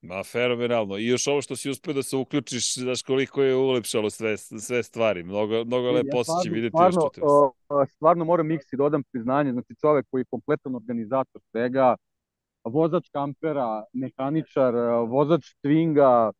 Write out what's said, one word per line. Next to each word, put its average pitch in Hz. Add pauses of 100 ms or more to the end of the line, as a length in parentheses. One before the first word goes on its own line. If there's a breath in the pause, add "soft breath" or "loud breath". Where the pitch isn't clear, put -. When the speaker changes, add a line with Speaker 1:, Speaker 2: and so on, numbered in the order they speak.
Speaker 1:
Ma, 92
fenomenalno. 120
I 113
još 123
ovo 143
što 131
si 143
uspeo 143
da 135
se -
uključiš, 131
znaš 127
koliko 135
je 131
ulepšalo 123
sve, 110
sve 117
stvari. 107
Mnogo, 104
mnogo 123
Speaker 2:
Ja 123
Speaker 1:
lepo 123
osjećaj 123
Speaker 2:
stvarno, 156
Speaker 1:
videti 113
Speaker 2:
stvarno, 175
Speaker 1:
još 165
četiri -
sata. 147 (360)
Speaker 2:
o, 143
stvarno 170
moram 165
Miksi 156
da 135
odam 147 (100)
priznanje, 131
znači 120
čovek 151
koji 131
je 123
kompletan 131
organizator 117 (100)
svega, 123 (680)
vozač 156
kampera, 139
mehaničar, 135 (340)
vozač 143 (180)
Twinga 143